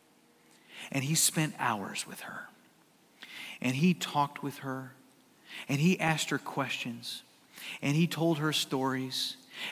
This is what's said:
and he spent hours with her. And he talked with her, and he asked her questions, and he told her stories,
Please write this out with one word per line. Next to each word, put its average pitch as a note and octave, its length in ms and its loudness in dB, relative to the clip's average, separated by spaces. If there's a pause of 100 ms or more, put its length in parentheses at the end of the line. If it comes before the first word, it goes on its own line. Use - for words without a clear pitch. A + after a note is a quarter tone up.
(920)
and C#3 120 0
he D3+ 120 2
spent - 440 2
hours A2 480 -2
with - 140 -12
her. - 260 -10 (1120)
And B2+ 140 2
he E3+ 180 6
talked - 480 -2
with C#3 180 -6
her, C3 340 -8 (720)
and C#3 140 2
he F#3 180 8
asked D#3 300 2
her D3 80 2
questions, - 840 -6 (580)
and C#3+ 160 2
he E3+ 100 6
told E3 300 2
her D3+ 160 0
stories, C3 840 0 (360)